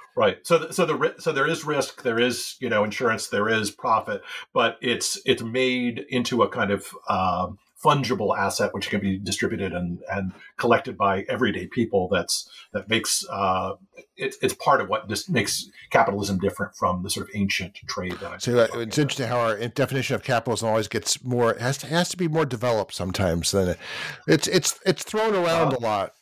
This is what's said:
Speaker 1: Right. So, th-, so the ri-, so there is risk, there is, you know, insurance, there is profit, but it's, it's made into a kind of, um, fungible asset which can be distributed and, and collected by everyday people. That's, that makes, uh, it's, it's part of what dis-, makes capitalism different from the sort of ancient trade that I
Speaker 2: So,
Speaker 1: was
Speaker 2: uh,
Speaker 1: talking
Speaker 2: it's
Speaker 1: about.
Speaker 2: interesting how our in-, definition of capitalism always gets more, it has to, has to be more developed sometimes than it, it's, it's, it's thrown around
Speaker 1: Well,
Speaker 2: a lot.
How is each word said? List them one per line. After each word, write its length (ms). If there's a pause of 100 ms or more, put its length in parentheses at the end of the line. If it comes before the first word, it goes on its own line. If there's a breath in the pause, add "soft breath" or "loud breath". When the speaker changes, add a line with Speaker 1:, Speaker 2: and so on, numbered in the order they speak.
(160 loud breath)
Speaker 1:
Right. 280
So, 140
th-, 140
so 120
the 120
ri-, 240
so 100
there 160
is 180
risk, 380
there 160
is, 400
you 100
know, 140
insurance, 460
there 200
is 220
profit, 520 (300 loud breath)
but 300
it's, 420
it's 200
made 640
into 340
a 60
kind 240
of, 160 (200)
um, 500 (260)
fungible 520
asset 380
which 160
can 100
be 180
distributed 540
and, 280 (100)
and 220 (240 loud breath)
collected 420
by 300
everyday 380
people. 420
That's, 420 (220 loud breath)
that 160
makes, 420
uh, 440 (420)
it's, 260
it's 120
part 260
of 80
what 200
dis-, 200
makes 400 (220 loud breath)
capitalism 480
different 360
from 300
the 60
sort 180
of 80
ancient 400 (100)
trade 340
that 120
I 60
Speaker 2:
So, 140
Speaker 1:
was 100
Speaker 2:
uh, 40
Speaker 1:
talking 160
Speaker 2:
it's 140
Speaker 1:
about. 60
Speaker 2:
interesting 260
how 120
our 160
in-, 180
definition 420
of 80
capitalism 440
always 200
gets 360
more, 280
it 80
has 180
to, 80
has 220
to 80
be 100
more 180
developed 500
sometimes 580
than 160
it, 100 (480 loud breath)
it's, 220
it's, 360
it's 200
thrown 300
around 360
Speaker 1:
Well, 80
Speaker 2:
a 20
lot. 420